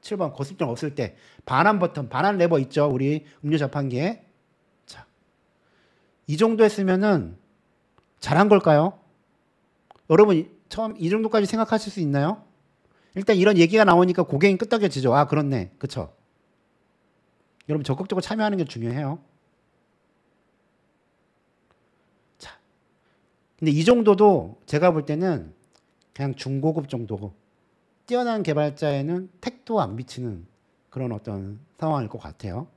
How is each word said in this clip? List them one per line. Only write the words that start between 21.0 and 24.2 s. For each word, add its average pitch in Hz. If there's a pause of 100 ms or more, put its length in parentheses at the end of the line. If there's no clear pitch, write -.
자, - (1000)
근데 156
이 156
정도도 202